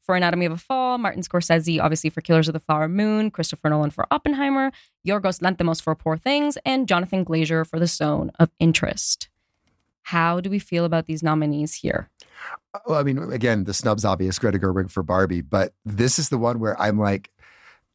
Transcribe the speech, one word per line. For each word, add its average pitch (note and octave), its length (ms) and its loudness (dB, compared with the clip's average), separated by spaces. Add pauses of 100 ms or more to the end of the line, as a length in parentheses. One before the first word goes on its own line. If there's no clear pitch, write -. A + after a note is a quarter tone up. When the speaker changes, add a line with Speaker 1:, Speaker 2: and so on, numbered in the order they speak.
Speaker 1:
for F#3+ 160 0
Anatomy F3 300 2
of D#3+ 60 -2
a E3 40 -6
Fall, B3+ 420 -2
Martin G3 240 -4
Scorsese, E3 580 0
obviously, D#3 300 0
for - 100 -6
Killers D#3+ 280 4
of D#3+ 60 -2
the D#3 60 -6
Flower D#3 280 0
Moon, G#3+ 420 0
Christopher - 400 -4
Nolan D3+ 200 2
for - 200 -4
Oppenheimer, C#4 600 0 (360)
Yorgos F#3+ 340 0
Lanthimos F3 420 0
for D#3+ 120 -2
Poor D#3+ 220 -2
Things, C#4+ 480 0
and C4 220 0
Jonathan F#3 380 0
Glazer D#3+ 420 0
for - 140 -6
The F3 60 2
Zone D3+ 520 -2
of E3 200 6
Interest. - 680 0 (760)
How E3+ 380 0
do F#3 100 -6
we G3+ 80 -2
feel E3+ 260 -2
about E3 220 0
these D#3 160 -4
nominees D3+ 520 0
here? - 360 -4 (640)
Speaker 2:
Uh, G3+ 120 -12
well, D#3+ 140 0
I - 20 0
mean, C#3 160 0 (140)
again, A2+ 320 0
the G2 100 -4
snub's G#2 300 0
obvious, F#2 340 0
Greta G2 200 0
Gerwig F#2 320 0
for F#2+ 120 -4
Barbie, F2+ 380 2
but F2+ 320 0 (120)
this A2 340 0
is D3+ 100 -2
the C3 100 0
one A#2 220 0
where A2 200 -2
I'm G#2 180 2
like, G2+ 320 0 (640)